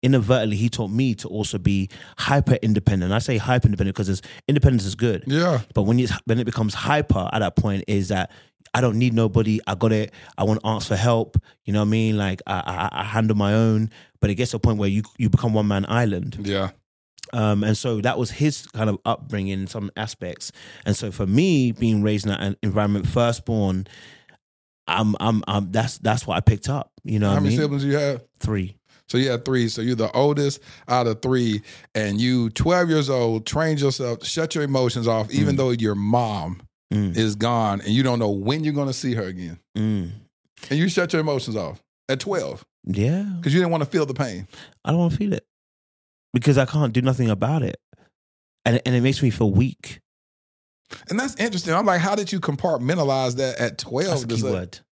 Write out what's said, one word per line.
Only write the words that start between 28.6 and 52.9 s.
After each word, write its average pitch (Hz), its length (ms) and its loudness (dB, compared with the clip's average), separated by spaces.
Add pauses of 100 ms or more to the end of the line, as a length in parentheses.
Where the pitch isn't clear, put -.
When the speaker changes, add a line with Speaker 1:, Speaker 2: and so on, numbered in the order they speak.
Speaker 2:
So - 100 -2
you 131 120 2
had 120 160 -4
three. 123 240 0
So 113 120 -8
you're 123 140 -2
the 113 160 0
oldest 143 480 2 (280)
out 123 200 2
of 113 140 -2
three, 123 400 0 (340)
and 104 260 0
you 123 300 2
twelve 175 380 2
years 151 200 2
old, 117 360 0
trained 156 360 0
yourself 131 380 -2
to - 60 -14
shut 160 280 -4
your 156 100 0
emotions 127 440 0
off, 110 240 0
even 104 240 2
Speaker 1:
Mm. - 20 -2
Speaker 2:
though 131 140 0
your 113 240 0
mom 101 680 -2 (320)
Speaker 1:
Mm. 101 220 0
Speaker 2:
is 107 200 0
gone 110 460 0
and 98 80 -6
you 117 120 2
don't 127 160 0
know 110 140 0
when 113 320 -2
you're 151 100 0
gonna 139 200 -2
see 127 200 -4
her 113 120 -4
again. 90 340 -10 (180)
Speaker 1:
Mm. 104 340 -2 (600)
Speaker 2:
And 143 80 2
you 175 100 4
shut 175 240 0
your 170 80 2
emotions 135 340 -2
off 85 280 -8 (240)
at 135 120 -2
twelve. 147 440 -4 (200)
Speaker 1:
Yeah. 127 420 0 (160)
Speaker 2:
'Cause 165 120 0
you 175 60 4
didn't 175 120 2
wanna 156 140 0
feel 151 220 0
the 131 80 -6
pain. 107 320 -6 (380)
Speaker 1:
I - 60 -2
don't 165 80 2
wanna 170 160 2
feel 202 180 -2
it. - 120 -8 (880)
Because 131 240 4
I 135 80 4
can't 143 280 0
do 127 80 2
nothing 127 280 0
about 113 340 0
it. - 160 -6 (840)
And, 117 200 4
and 127 100 2
it 120 60 4
makes 135 220 2
me 131 60 4
feel 110 220 0
weak. - 480 0 (1120)
Speaker 2:
And 196 100 -2
that's 262 160 -4
interesting. 180 380 -2
I'm 185 120 2
like, 180 160 4
how 185 140 0
did 202 160 -4
you 190 80 -2
compartmentalize 139 960 0